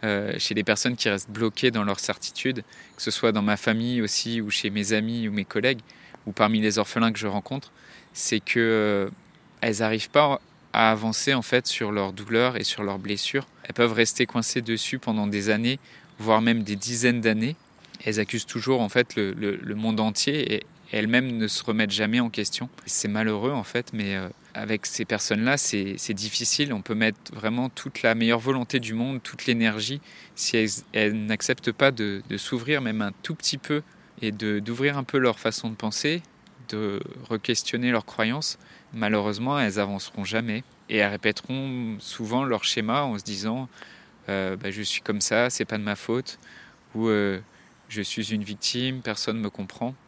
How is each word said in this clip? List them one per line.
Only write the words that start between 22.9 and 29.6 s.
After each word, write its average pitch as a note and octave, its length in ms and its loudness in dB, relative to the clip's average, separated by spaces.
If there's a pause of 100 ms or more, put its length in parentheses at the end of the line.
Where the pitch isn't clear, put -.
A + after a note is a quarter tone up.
malheureux, A2 440 0
en A#2 120 -2
fait, - 280 -4
mais, G2+ 240 -2
euh, F#2+ 120 -4 (260)
avec G#2+ 300 -4
ces - 220 -4
personnes-là, A#2 500 2
c'est, G2 400 0
c'est - 160 -4
difficile. A2 640 -2
On G2+ 80 -4
peut A2+ 120 -4
mettre A2 400 -2
vraiment A#2 360 -2
toute - 320 -10
la A2+ 120 6
meilleure A#2 240 4
volonté B2+ 420 0
du A2+ 120 -6
monde, B2 300 -4
toute - 240 -10
l'énergie. A2+ 560 0 (320)